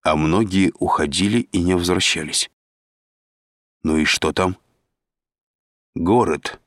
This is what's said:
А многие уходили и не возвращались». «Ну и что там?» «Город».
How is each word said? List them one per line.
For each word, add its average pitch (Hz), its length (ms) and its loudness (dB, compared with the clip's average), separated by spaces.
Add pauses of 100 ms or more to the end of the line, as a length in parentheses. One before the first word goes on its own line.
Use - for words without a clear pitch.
А 80 120 2
многие 92 640 2
уходили 87 600 0
и 92 220 -4
не 90 140 2
возвращались». 87 760 -2 (1300)
«Ну 78 140 0
и 78 80 2
что - 280 -2
там?» 92 240 0 (1400)
«Город». 90 720 0